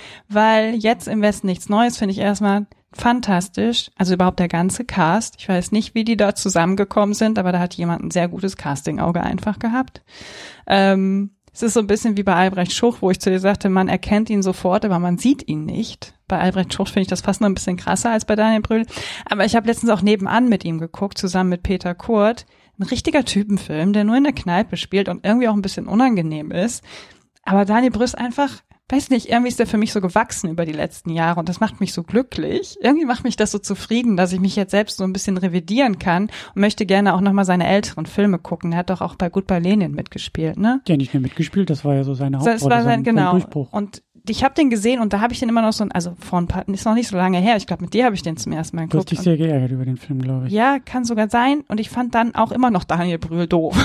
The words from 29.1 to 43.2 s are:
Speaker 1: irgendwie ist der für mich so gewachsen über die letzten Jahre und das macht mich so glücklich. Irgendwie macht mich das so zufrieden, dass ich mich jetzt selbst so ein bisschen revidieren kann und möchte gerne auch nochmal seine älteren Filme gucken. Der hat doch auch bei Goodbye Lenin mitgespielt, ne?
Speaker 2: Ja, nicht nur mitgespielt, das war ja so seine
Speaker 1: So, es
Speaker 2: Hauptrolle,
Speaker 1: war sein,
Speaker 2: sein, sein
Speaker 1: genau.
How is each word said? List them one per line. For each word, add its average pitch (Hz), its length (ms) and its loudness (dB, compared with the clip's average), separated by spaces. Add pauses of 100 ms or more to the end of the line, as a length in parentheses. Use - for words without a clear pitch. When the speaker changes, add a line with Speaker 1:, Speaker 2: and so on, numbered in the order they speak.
Speaker 1:
irgendwie 240 180 2
ist 240 100 -4
der 240 100 2
für 226 100 0
mich 214 160 0
so 214 80 0
gewachsen 185 480 -2
über 165 160 -4
die 156 80 -8
letzten 151 360 -8
Jahre 165 300 0
und 165 100 -4
das 175 100 -6
macht - 200 -2
mich 185 120 -2
so 175 120 -8
glücklich. 208 800 -2
Irgendwie 302 240 4
macht 240 180 -2
mich 233 120 -2
das 214 160 0
so 208 60 -6
zufrieden, 233 580 -2
dass 180 160 2
ich 185 80 -4
mich 190 160 0
jetzt 190 160 -2
selbst 208 260 0
so 190 80 -4
ein 190 80 -2
bisschen 190 240 -2
revidieren 185 600 0
kann 180 260 0 (300)
und 196 80 0
möchte 214 240 2
gerne 190 300 4
auch 180 60 2
nochmal 196 240 4
seine 180 220 2
älteren 190 380 0
Filme 202 320 2
gucken. 170 340 -6
Der 170 80 0
hat 175 120 -4
doch 180 100 -4
auch 170 140 -6
bei 175 140 -2
Goodbye 190 300 -2
Lenin 175 340 2
mitgespielt, - 640 -6
ne? 247 300 2
Speaker 2:
Ja, 160 100 4
nicht 135 160 -2
nur 139 80 2
mitgespielt, 170 480 -2
das 143 140 -2
war 143 120 2
ja 135 80 0
so 135 100 -2
seine 135 280 -2
Speaker 1:
So, 233 80 4
es 226 120 0
Speaker 2:
Hauptrolle, 139 140 4
Speaker 1:
war 240 80 4
sein, - 0 -
Speaker 2:
sein, 233 220 2
sein 233 100 2
Speaker 1:
genau. 185 160 4